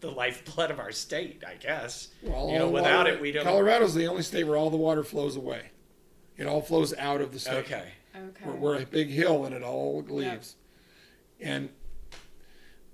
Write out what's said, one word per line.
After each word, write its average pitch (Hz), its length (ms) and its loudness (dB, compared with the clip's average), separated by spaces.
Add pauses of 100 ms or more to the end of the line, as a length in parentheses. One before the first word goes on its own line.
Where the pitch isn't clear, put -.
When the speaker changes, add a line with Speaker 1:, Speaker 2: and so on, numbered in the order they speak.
Speaker 1:
the 156 100 -8
lifeblood 131 580 -2
of 135 100 -6
our 107 120 -8
state, 156 540 -8
I 90 100 -12
guess. 127 540 -8 (120)
Speaker 2:
Well, 135 280 -2
Speaker 1:
You 156 100 2
know, 165 60 4
Speaker 2:
all - 20 4
the - 80 4
Speaker 1:
without 165 300 6
Speaker 2:
water, 156 100 4
Speaker 1:
it, - 60 -6
we 143 100 -2
don't 147 120 0
Speaker 2:
Colorado's 196 520 6
the 165 100 4
only 175 160 0
state 165 220 0
where 151 120 2
all 156 140 4
the 160 80 0
water 156 260 4
flows 143 320 -2
away. 127 360 -8 (680)
It 139 100 -6
all 147 140 0
flows 160 360 2
out 143 220 -2
of 131 140 -4
the 131 60 -10
state. 131 260 -4
Speaker 1:
Okay. 120 180 -6 (320)
Speaker 3:
Okay. 190 300 -16
Speaker 2:
We're, 139 80 -8
we're 143 280 0
a 131 40 -6
big 156 240 0
hill 151 360 2
and 131 100 -6
it 123 80 -8
all 139 440 -4
Speaker 3:
Yep. 143 40 -10
Speaker 2:
leaves. 127 440 -6 (840)
And 139 280 -4 (1200)